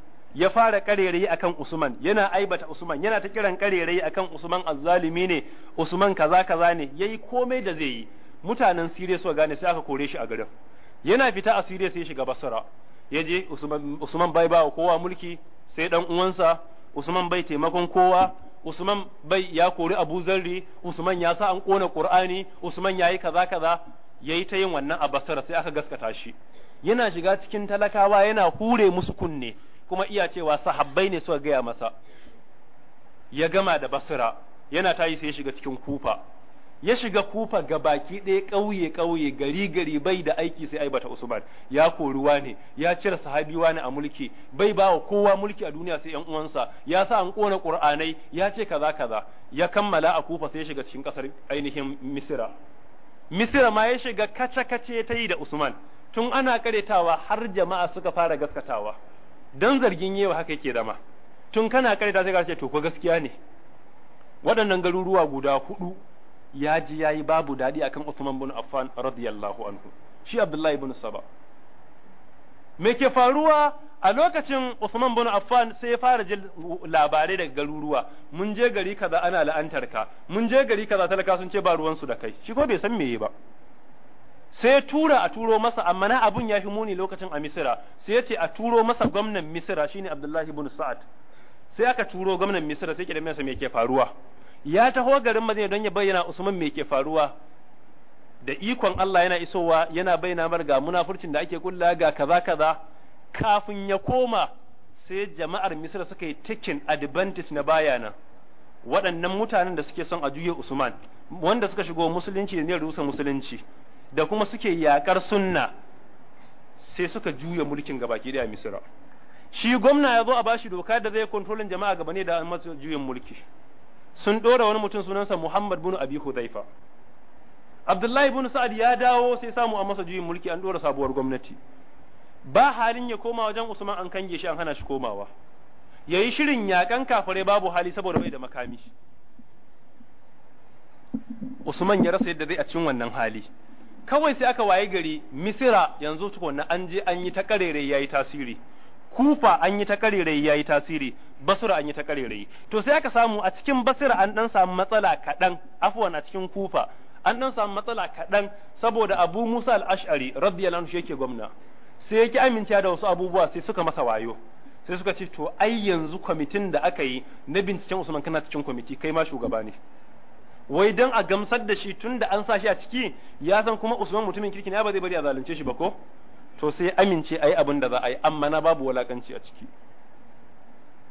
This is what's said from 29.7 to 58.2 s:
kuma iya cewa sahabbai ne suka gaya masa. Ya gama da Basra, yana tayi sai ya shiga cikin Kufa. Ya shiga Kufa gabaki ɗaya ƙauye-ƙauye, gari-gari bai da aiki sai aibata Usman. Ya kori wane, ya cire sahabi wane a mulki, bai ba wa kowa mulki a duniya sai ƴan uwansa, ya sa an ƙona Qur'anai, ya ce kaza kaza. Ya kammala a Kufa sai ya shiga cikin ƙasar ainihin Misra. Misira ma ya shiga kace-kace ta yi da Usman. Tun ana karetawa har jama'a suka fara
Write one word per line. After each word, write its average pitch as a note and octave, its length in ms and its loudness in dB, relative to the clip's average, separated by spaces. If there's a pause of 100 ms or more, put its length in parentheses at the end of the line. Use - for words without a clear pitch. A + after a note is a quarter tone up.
kuma F#3 180 -2
iya G3 220 2
cewa D#3 300 2
sahabbai D3 520 2
ne E3+ 100 0
suka D#3 180 0
gaya C#3 240 2
masa. A#2 300 -4 (1400)
Ya D#3 160 2
gama F3+ 300 4
da C3+ 100 -4
Basra, C3 480 0 (340)
yana F3 240 2
tayi E3 220 0
sai D3+ 100 -6
ya D3+ 60 -2
shiga C3+ 200 -6
cikin C3 240 -6
Kufa. C3+ 420 -4 (640)
Ya G#3+ 140 4
shiga G#3 260 2
Kufa G#3 400 -2
gabaki D3+ 580 0
ɗaya G3 280 2
ƙauye-ƙauye, E3+ 880 0
gari-gari D#3 680 0
bai F3+ 200 0
da D3+ 160 2
aiki D#3+ 280 -4
sai D3 120 -6
aibata C3+ 320 -2
Usman. A#2 320 -6 (280)
Ya D3+ 200 6
kori C#3 280 -2
wane, C#3 380 2 (200)
ya E3+ 180 2
cire F3+ 240 0
sahabi D3+ 380 -2
wane E3 240 4
a B2+ 100 -4
mulki, C#3+ 400 -6 (220)
bai G3+ 200 4
ba F#3+ 220 6
wa D#3 60 4
kowa G3+ 360 4
mulki G3+ 300 -4
a D#3 60 -6
duniya D#3+ 260 -4
sai D#3+ 140 -10
ƴan D3+ 140 -6
uwansa, D#3 440 -2 (160)
ya F#3 180 4
sa G3+ 160 2
an F#3 120 0
ƙona G3+ 280 2
Qur'anai, D#3 560 2 (160)
ya F#3 180 2
ce G#3 140 -4
kaza D3+ 320 0
kaza. A2+ 280 -2 (280)
Ya F3 160 2
kammala F3 480 4
a D3+ 60 0
Kufa D#3 260 -4
sai D#3 120 -8
ya D#3 40 -6
shiga D3 200 -6
cikin - 200 -10
ƙasar C#3 260 -6 (200)
ainihin C#3+ 520 -4
Misra. C#3 460 -4 (840)
Misira A#3 400 4
ma G#3+ 160 4
ya B3 120 2
shiga A3 280 -2
kace-kace A#3+ 800 -2
ta A#3 80 -2
yi A#3 140 -2
da F3 80 0
Usman. D3 380 -2 (380)
Tun A#3 200 0
ana B3+ 260 4
karetawa G3+ 580 2 (120)
har G#3+ 260 0
jama'a F3+ 340 2
suka F3 240 -4
fara D#3+ 240 2